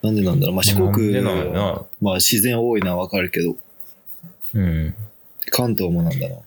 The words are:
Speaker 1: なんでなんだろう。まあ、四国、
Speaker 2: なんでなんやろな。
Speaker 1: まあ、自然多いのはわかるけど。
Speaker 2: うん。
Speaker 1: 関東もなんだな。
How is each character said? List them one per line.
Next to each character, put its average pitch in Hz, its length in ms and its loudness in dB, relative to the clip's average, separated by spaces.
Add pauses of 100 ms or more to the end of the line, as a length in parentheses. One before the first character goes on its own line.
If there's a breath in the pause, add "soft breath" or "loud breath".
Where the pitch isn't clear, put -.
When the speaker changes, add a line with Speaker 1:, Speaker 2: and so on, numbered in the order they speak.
Speaker 1:
な 107 80 2
ん 110 60 2
で 101 60 2
な 90 100 2
ん 71 80 4
だ - 60 2
ろ 90 80 -2
う。 - 20 0
ま 95 40 0
あ、 95 40 0
四 101 100 4
国、 95 120 4
Speaker 2:
な 101 40 2
ん 101 60 2 (160)
で 98 100 2
な 98 120 0
ん 92 40 0
や 90 60 -2
ろ 90 80 -4
な。 92 340 -2 (140)
Speaker 1:
ま 101 120 2
あ、 - 40 0
自 104 240 2
然 117 180 2
多 117 180 2
い 104 40 2
の 92 120 0
は 90 40 0
わ 92 120 -2
か 98 120 -2
る 92 100 -2
け 85 120 -2
ど。 87 120 0 (1000)
Speaker 2:
う 104 60 0
ん。 80 340 0 (560)
Speaker 1:
関 117 260 2
東 90 160 0
も 85 100 2
な 82 80 2
ん 69 80 -2
だ - 100 -4
な。 - 80 -10 (100)